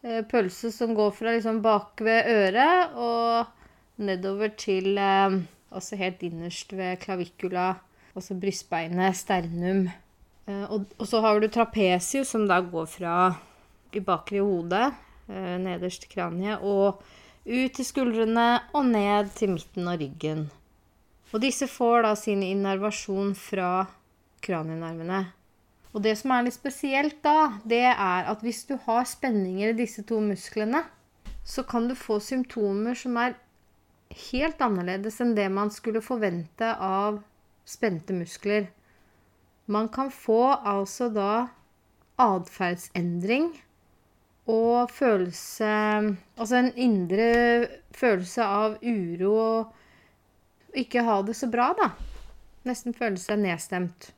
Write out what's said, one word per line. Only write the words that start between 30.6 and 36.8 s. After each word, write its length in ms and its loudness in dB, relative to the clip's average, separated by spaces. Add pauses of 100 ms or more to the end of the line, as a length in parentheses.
så 240 -6
kan 220 0
du 80 -2
få 260 -2
symptomer 720 -2
som 240 -4
er 160 0 (960)
helt 320 -2
annerledes 600 -2
enn 120 2
det 160 2
man 220 0
skulle 300 -4
forvente 720 -4
av 440 -2 (480)